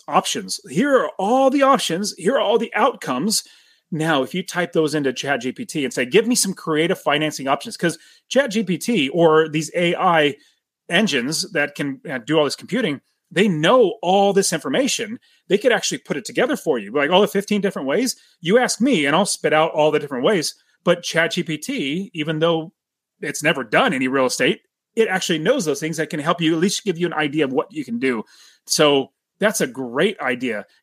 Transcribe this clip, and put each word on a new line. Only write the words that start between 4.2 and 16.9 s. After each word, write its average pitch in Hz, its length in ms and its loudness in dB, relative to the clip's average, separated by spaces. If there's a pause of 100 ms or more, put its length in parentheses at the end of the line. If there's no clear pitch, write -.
if 127 100 -8
you 185 80 -4
type 175 300 -6
those 156 240 0
into 139 160 0
Chat 135 300 -4
G 127 100 -4
P 120 140 -12
T 151 180 -6
and 123 100 -6
say, 131 120 -2
"Give 202 220 2
me 247 80 0
some 190 180 0
creative 165 460 -2
financing 147 480 -2
options," 135 300 -2
'cause 165 200 -2 (320)
Chat 262 220 2
G 214 120 -2
P 175 140 -2
T 160 320 0
or 156 400 4
these 156 260 -4
A 175 200 0
I 160 400 2 (540)
engines 165 640 0
that 147 240 -4
can, 139 340 -6
uh, 131 100 -6
do 143 180 -2
all 151 80 4
this 131 100 -2
computing, 156 460 -4 (280)
they 208 180 2
know 180 540 4
all 196 320 4
this 190 180 2
information. 147 680 -2 (280)
They 190 100 2
could 233 140 2
actually 180 280 -2
put - 180 -8
it 131 80 -8
together - 320 -2
for 135 220 -2
you. 101 120 -10